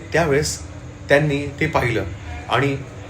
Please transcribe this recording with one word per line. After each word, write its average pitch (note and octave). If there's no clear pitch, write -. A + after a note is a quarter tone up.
त्यावेळेस D3+
त्यांनी C#3+
ते D#3+
पाहिलं A#2+
आणि C3+